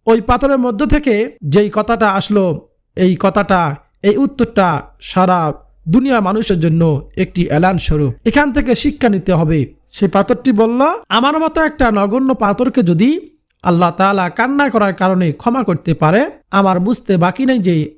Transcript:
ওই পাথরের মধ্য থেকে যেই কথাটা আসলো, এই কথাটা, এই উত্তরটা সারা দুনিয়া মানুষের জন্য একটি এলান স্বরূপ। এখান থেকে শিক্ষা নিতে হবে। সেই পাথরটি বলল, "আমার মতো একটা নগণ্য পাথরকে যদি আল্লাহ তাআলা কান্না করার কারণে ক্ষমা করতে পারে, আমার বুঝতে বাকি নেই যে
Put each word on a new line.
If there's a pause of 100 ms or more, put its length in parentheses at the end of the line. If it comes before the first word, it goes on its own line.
ওই
পাথরের
মধ্য
থেকে
যেই
কথাটা
আসলো, (280)
এই
কথাটা, (260)
এই
উত্তরটা (180)
সারা (360)
দুনিয়া
মানুষের
জন্য
একটি
এলান
স্বরূপ। (100)
এখান
থেকে
শিক্ষা
নিতে
হবে। (180)
সেই
পাথরটি
বলল, (260)
"আমার
মতো
একটা
নগণ্য
পাথরকে
যদি (240)
আল্লাহ
তাআলা
কান্না
করার
কারণে
ক্ষমা
করতে
পারে, (200)
আমার
বুঝতে
বাকি
নেই
যে